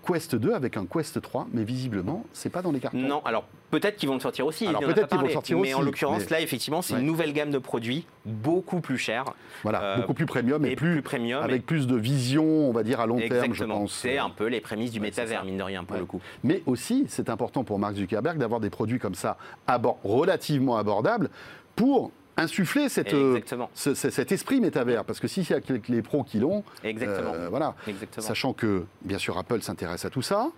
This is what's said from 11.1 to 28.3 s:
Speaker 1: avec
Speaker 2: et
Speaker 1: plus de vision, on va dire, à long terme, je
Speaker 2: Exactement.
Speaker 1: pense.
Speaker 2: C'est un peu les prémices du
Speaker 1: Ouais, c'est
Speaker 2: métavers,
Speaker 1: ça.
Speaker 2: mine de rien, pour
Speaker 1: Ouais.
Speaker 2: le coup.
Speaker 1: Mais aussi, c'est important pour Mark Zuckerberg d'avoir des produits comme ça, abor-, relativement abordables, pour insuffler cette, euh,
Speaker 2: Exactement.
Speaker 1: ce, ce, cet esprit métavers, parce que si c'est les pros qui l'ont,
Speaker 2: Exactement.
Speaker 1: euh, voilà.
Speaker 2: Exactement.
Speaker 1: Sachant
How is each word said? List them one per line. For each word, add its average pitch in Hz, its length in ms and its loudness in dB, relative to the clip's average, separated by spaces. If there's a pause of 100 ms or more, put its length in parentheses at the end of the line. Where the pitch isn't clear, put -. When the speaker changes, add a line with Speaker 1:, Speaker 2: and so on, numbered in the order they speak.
Speaker 1:
avec 127 140 2
Speaker 2:
et 120 40 -2
Speaker 1:
plus 151 240 0
de 127 80 4
vision, 131 480 2
on 156 300 4
va 113 100 2
dire, 117 180 0
à 113 60 2
long 120 120 2
terme, 117 120 0
je 123 140 2
Speaker 2:
Exactement. 110 360 -2
Speaker 1:
pense. 101 120 -2
Speaker 2:
C'est 123 240 -2
un 110 140 -2
peu 104 160 -2
les 117 140 0
prémices 113 320 -4
du 113 60 -4
Speaker 1:
Ouais, 104 140 -2
c'est 123 80 -2
Speaker 2:
métavers, 113 200 -2
Speaker 1:
ça. 95 60 -6
Speaker 2:
mine 95 120 -4
de 98 40 -2
rien, 92 220 -6
pour 92 100 -10
Speaker 1:
Ouais. 95 60 -4
Speaker 2:
le 90 60 -4
coup. 90 140 -8 (220)
Speaker 1:
Mais 165 220 2
aussi, 180 440 0
c'est - 200 -4
important 117 360 -2
pour 101 140 -2
Mark 101 180 -2
Zuckerberg 107 420 -2
d'avoir 117 220 0
des 101 100 0
produits 117 280 -2
comme 95 160 -4
ça, 107 220 -2 (300)
abor-, 120 360 2
relativement 135 760 2
abordables, 117 500 2 (480)
pour 233 340 4 (280)
insuffler 277 500 2
cette, - 240 0
euh, 135 240 6
Speaker 2:
Exactement. 120 380 -4
Speaker 1:
ce, - 200 0
ce, 135 140 0
cet 123 240 0
esprit 254 280 0
métavers, 123 440 2
parce - 160 -6
que 120 80 -2
si 185 160 0
c'est 151 180 0 (280)
les 120 120 4
pros 139 220 0
qui - 140 -2
l'ont, 190 260 2 (180)
Speaker 2:
Exactement. 104 520 -4
Speaker 1:
euh, 87 160 -6
voilà. 131 240 -2 (120)
Speaker 2:
Exactement. 107 400 -8
Speaker 1:
Sachant 120 280 -2